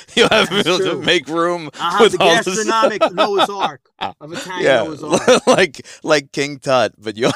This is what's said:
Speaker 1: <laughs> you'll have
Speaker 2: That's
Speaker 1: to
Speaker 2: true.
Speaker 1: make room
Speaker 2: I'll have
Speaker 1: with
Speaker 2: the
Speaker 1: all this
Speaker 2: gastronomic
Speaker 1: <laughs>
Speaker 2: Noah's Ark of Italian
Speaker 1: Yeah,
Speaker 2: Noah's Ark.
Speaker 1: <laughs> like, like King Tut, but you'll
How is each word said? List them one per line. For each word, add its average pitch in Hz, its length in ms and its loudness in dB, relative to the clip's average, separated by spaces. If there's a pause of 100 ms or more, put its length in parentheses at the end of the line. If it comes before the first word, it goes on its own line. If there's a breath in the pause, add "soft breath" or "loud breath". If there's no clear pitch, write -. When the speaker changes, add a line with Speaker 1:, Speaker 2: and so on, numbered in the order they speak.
Speaker 1:
<laughs> - 120 -18
you'll 214 140 4
have 214 200 2
Speaker 2:
That's 196 140 0
Speaker 1:
to 175 140 0
Speaker 2:
true. 156 240 -2
Speaker 1:
make 165 280 0
room 170 400 -2 (100)
Speaker 2:
I'll 165 120 -2
have 196 100 2
Speaker 1:
with 214 120 6
Speaker 2:
the 180 40 -2
Speaker 1:
all 180 180 4
this 202 120 0
Speaker 2:
gastronomic 220 540 0
Speaker 1:
<laughs> 214 120 2
Speaker 2:
Noah's 349 340 0
Ark 196 420 -8 (100)
of 147 340 -12
Italian 180 320 -6
Speaker 1:
Yeah, 131 180 2
Speaker 2:
Noah's 156 200 -10
Ark. 185 440 2
Speaker 1:
<laughs> - 0 -
like, 190 380 0 (180 loud breath)
like 147 280 0
King 143 280 -6
Tut, 127 380 0
but 107 180 -10
you'll 113 200 0